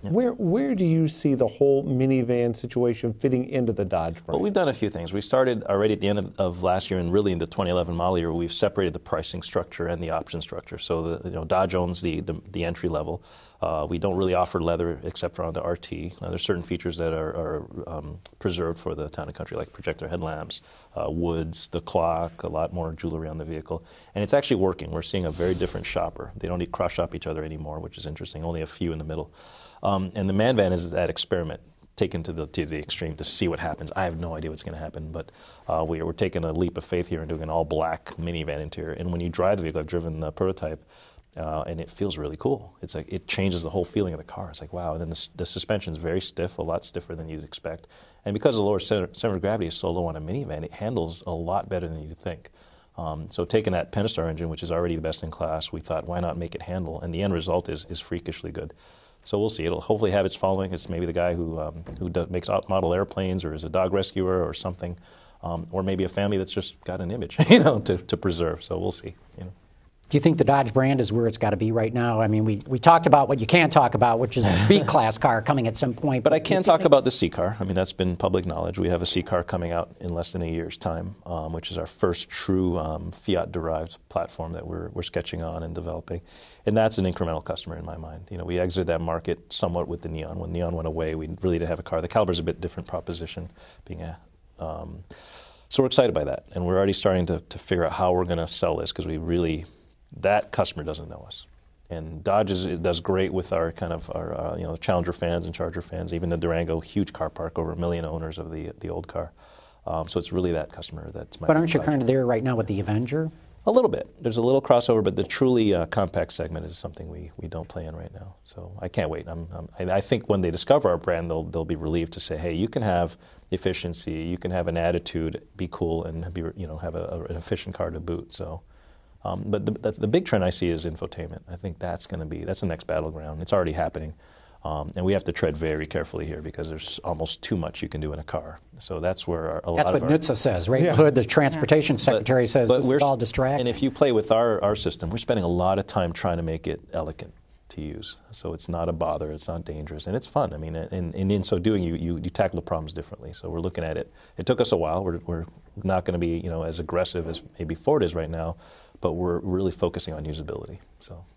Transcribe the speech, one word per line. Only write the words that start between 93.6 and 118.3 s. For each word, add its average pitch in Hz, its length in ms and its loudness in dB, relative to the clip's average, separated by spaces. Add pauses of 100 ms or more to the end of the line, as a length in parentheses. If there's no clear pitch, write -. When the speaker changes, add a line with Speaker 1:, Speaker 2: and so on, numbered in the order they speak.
Speaker 1:
being 82 200 -12
a, 82 140 -10 (400)
um, 80 460 -8 (640)
so - 160 -2
we're 131 40 0
excited 123 260 2
by 78 100 0
that, 69 300 -6
and 90 120 -2
we're 92 120 2
already 98 160 2
starting 92 320 2
to, 82 240 -2
to - 100 -12
figure 87 260 0
out 78 60 0
how 90 220 2
we're 90 120 2
gonna 82 220 -2
sell 82 300 0
this, 80 160 -4
'cause 85 120 -6
we 80 120 -4
really, 80 480 0 (560)
that 101 300 2
customer 82 320 0
doesn't 78 260 -8
know - 180 -14
us. - 180 -16 (440)
And 80 340 -10
Dodge 98 280 4
is, 92 140 0
it 82 160 -2
does 87 200 2
great 95 300 2
with 92 220 -2
our 82 180 2
kind 82 220 -4
of, 80 220 -8
our, 82 220 -4
uh, 82 200 -4
you 87 60 -6
know, 80 140 -6
Challenger 87 360 2
fans 85 320 -2
and 85 80 -8
Charger 85 280 -4
fans. 85 320 -8
Even 85 160 -2
the 85 80 0
Durango, 82 420 0
huge - 340 -2
car 80 160 -4
park, - 300 -6
over 80 120 -2
a 80 40 -6
million 85 300 -2
owners 80 340 -6
of 80 120 -10
the, 80 280 -8
the 85 100 -10
old 85 180 -8
car. 82 240 -6 (540)
Um, 82 220 -4
so - 100 -4
it's 87 160 -4
really 90 200 0
that 78 180 -4
customer 78 420 -12
that's - 260 -14
my - 80 -2
Speaker 3:
But 156 100 6
aren't 165 160 2
you 151 60 4
Speaker 1:
pleasure. 151 120 2
Speaker 3:
kinda 135 140 2
there 127 200 4
right 120 180 2
now 127 120 2
with 113 120 0
the 101 120 0
Avenger? 117 500 0 (360)
Speaker 1:
A - 60 6
little 240 180 6
bit. - 180 -2 (160)
There's 113 140 2
a 113 40 4
little 131 200 6
crossover, 120 420 8
but 95 140 4
the 98 80 2
truly, 120 480 6
uh, 85 140 4
compact 90 440 0
segment 80 340 -6
is 87 120 -12
something 82 320 -12
we, 82 260 -12
we - 140 -10
don't 82 180 -8
play 82 180 -10
in 80 100 -10
right 82 180 -14
now. 92 220 -16 (100)